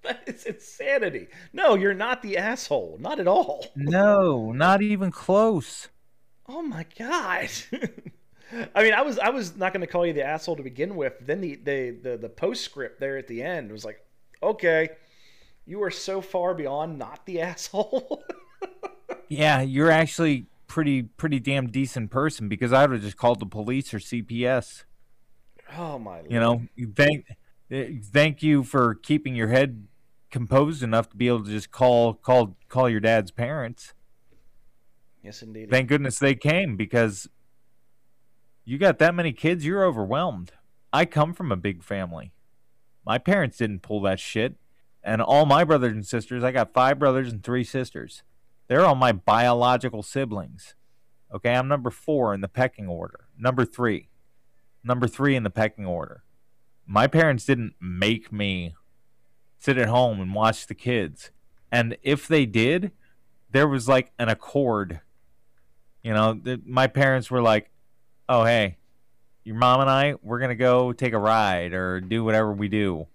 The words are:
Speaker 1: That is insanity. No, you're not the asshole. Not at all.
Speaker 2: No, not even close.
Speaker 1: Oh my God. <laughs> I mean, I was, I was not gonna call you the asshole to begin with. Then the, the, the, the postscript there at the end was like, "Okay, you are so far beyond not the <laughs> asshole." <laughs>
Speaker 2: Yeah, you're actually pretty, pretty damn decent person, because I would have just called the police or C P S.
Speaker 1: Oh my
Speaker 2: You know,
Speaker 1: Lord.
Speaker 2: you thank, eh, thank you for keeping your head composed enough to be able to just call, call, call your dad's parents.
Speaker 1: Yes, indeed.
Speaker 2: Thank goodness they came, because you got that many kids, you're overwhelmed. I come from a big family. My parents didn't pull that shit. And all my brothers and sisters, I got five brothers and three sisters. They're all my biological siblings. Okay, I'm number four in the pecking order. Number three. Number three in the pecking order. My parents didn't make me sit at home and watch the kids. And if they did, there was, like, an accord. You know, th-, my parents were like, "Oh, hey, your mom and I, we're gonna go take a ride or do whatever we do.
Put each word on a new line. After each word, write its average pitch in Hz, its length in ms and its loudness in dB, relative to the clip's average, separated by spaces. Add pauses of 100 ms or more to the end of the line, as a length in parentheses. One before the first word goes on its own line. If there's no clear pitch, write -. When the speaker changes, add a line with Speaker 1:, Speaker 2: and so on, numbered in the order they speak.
Speaker 1:
That - 240 -8
is - 180 -14
insanity. 214 840 -6 (240)
No, 311 220 4
you're 196 180 2
not 233 300 -4
the 196 160 -4
asshole. 143 640 -4
Not 226 200 -6
at 175 80 2
all. - 380 0 (100)
Speaker 2:
No, 165 760 4
not 170 300 4
even 202 300 -2
close. 202 800 0 (600)
Speaker 1:
Oh 302 140 -12
my 180 240 -8 (120)
God. 233 520 -4 (200)
<laughs> - 1040 -12
I 202 80 4
mean, 220 120 4
I 233 80 2
was, 269 160 -2
I 202 100 0
was 220 300 -6
not 185 160 -2
gonna 185 120 -6
call 175 200 -2
you 165 80 -2
the 143 100 -2
asshole 156 320 -6
to 143 60 -14
begin 135 340 -8
with. 135 240 -4
Then 147 220 -6
the, 147 140 -8
the, 135 340 -4 (120)
the, 123 140 -8
the 113 140 -12
postscript - 680 -8
there 135 200 -6
at 131 100 -14
the 120 140 -10
end 151 280 -8
was 107 140 -16
like, 107 180 -16 (400)
"Okay, 170 460 2 (800)
you 196 160 -8
are 185 80 -4
so 190 320 -8
far 185 320 -4
beyond 151 440 -6
not 127 280 -14
the 175 140 -6
<laughs> - 20 -2
asshole." - 880 -6
<laughs> - 60 -12 (960)
Speaker 2:
Yeah, 147 320 2
you're 135 320 2
actually 156 540 2 (200)
pretty, 143 380 0
pretty 143 340 -4
damn 131 300 -2
decent 120 420 -4
person, 135 380 -2
because 117 240 -2
I 135 120 8
would 135 100 2
have 107 80 -4
just 101 140 -8
called 120 220 2
the 107 80 -8
police 107 480 -6
or 104 60 -6
C 120 220 -8
P 117 220 -6
S. 123 400 -2 (920)
Speaker 1:
Oh 156 240 -12
my 90 280 -16
Speaker 2:
You 117 120 -2
know, 117 140 4
Speaker 1:
Lord. 117 200 -8
Speaker 2:
you 117 220 -10
thank, 143 300 2 (440)
eh, 131 320 -8
thank 143 400 0
you 147 220 4
for 117 320 2
keeping 147 400 -2
your 113 100 0
head 120 400 2 (460)
composed 135 500 0
enough 113 280 0
to - 60 -20
be 123 120 0
able 117 160 0
to 101 60 -8
just 104 200 -6
call, 120 440 4
call, 117 420 2 (120)
call 127 200 0
your 113 100 0
dad's 110 320 2
parents. 120 640 -8 (1300)
Speaker 1:
Yes, 104 200 -18
indeed. 110 280 -12
Speaker 2:
Thank 127 180 2
goodness 139 300 0
they 139 160 4
came, 151 420 0
because 107 520 0 (1400)
you 127 140 -8
got 175 200 4
that 170 160 4
many 170 180 -2
kids, 160 320 -2
you're 190 200 0
overwhelmed. 117 680 -2 (400)
I 151 120 4
come 151 300 -2
from 156 180 -4
a 95 40 -2
big 90 280 -6
family. 90 480 -10 (760)
My 117 120 0
parents 175 400 0
didn't 104 240 -4
pull 107 200 -6
that 95 160 0
shit. 113 380 -4 (480)
And 110 180 -2
all 147 240 6
my 143 160 6
brothers 139 300 2
and 107 140 -6
sisters, 120 360 -6
I 127 80 0
got 127 240 -2
five 131 240 4
brothers 131 340 2
and 101 120 -10
three 123 200 -2
sisters. - 580 -10 (460)
They're 156 180 4
all 151 80 4
my 127 160 2
biological 120 920 2
siblings. 104 720 -8 (580)
Okay, 117 180 -2
I'm 127 140 0
number 135 240 -2
four 127 440 -2
in 95 60 -6
the 98 60 -6
pecking 123 400 -4
order. 87 400 -12 (100)
Number 127 280 0
three. 117 460 -4 (720)
Number 120 240 0
three 135 260 2
in 127 80 0
the 104 80 -2
pecking 107 360 -2
order. 85 360 -8 (640)
My 104 220 4
parents 151 360 4
didn't 123 360 -2
make 95 500 -2
me 92 460 -4 (840)
sit 139 180 0
at 120 120 2
home 117 320 2
and 92 140 -6
watch 110 340 0
the 107 60 -10
kids. 107 580 -4 (400)
And 117 320 0
if 143 240 0
they 151 180 4
did, 127 460 0 (580)
there 139 160 4
was, 131 220 -2
like, 131 320 4
an 120 80 0
accord. 104 720 -2 (1040)
You 113 100 -4
know, 110 200 4
th-, 123 300 -8
my 127 220 2
parents 131 420 2
were 127 140 0
like, 110 280 4 (580)
"Oh, 120 160 4
hey, 113 340 2 (640)
your 110 120 -10
mom 123 240 4
and 135 100 2
I, 139 320 2
we're 113 160 -6
gonna 123 160 -2
go 123 380 4
take 123 200 -2
a 113 60 0
ride 101 540 2
or 92 280 -2
do 104 240 -4
whatever 110 280 2
we 101 160 -4
do. 95 460 -2